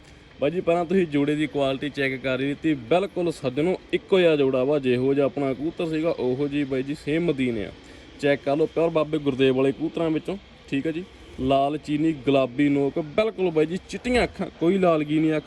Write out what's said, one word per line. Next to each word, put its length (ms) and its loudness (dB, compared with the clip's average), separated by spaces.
ਬਾਈ 100 2
ਜੀ 100 -2
ਪਹਿਲਾਂ 240 0
ਤੁਸੀਂ 220 2
ਜੋੜੇ 280 0
ਦੀ 120 0
ਕੁਆਲਿਟੀ 440 -2
ਚੈੱਕ 320 -2
ਕਰ 180 -2
ਹੀ 60 -2
ਦਿੱਤੀ, 280 -2
ਬਿਲਕੁਲ 580 -2
ਸੱਜਣੋ 440 -2
ਇੱਕੋ 280 2
ਜਿਹਾ 160 6
ਜੋੜਾ 280 2
ਵਾ, 140 2
ਜਿਹੋ 360 2
ਜਿਹਾ 120 4
ਆਪਣਾ 260 -2
ਕਬੂਤਰ 360 -4
ਸੀਗਾ 220 -2
ਉਹੋ 380 -2
ਜਿਹੀ 160 -2
ਬਾਈ 180 -2
ਜੀ 120 -8
ਸੇਮ 200 -2
ਮਦੀਨ 400 -2
ਆ। 60 -10
ਚੈੱਕ 240 2
ਕਰ 120 0
ਲਓ, 100 2
ਪਿਓਰ 240 0
ਬਾਬੇ 280 -2
ਗੁਰਦੇਵ 380 2
ਵਾਲੇ 160 2
ਕਬੂਤਰਾਂ 380 -4
ਵਿੱਚੋਂ, 260 -4
ਠੀਕ 180 -4
ਹੈ 60 -2
ਜੀ। 120 -8
ਲਾਲ 380 2
ਚੀਨੀ 340 0
ਗੁਲਾਬੀ 440 2
ਨੋਕ, 300 0
ਬਿਲਕੁਲ 340 0
ਬਾਈ 160 2
ਜੀ 120 -6
ਚਿੱਟੀਆਂ 360 -2
ਅੱਖਾਂ, 220 -6
ਕੋਈ 180 2
ਲਾਲਗੀ 420 2
ਨਹੀਂ 160 2
ਅੱਖ, 100 -4